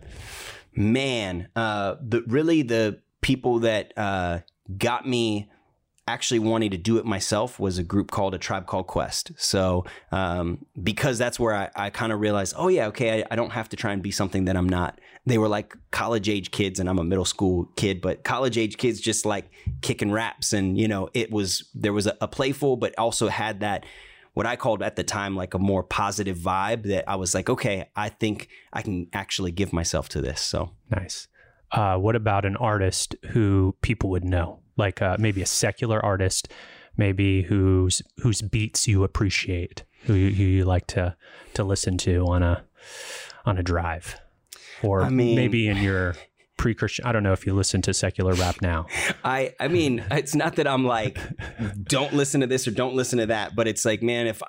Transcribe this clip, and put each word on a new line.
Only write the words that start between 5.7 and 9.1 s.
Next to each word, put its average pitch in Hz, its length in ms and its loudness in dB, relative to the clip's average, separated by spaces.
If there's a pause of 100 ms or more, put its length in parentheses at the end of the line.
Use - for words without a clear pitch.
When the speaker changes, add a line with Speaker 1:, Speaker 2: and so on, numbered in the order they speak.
Speaker 1:
actually 120 320 0
wanting 113 320 2
to 95 60 -2
do 110 200 2
it 104 80 -2
myself 107 540 -2
was 95 180 0
a 90 60 -2
group 95 280 0
called 95 240 0
A - 20 -4
Tribe 95 300 -6
Called 92 200 -4
Quest. - 500 -4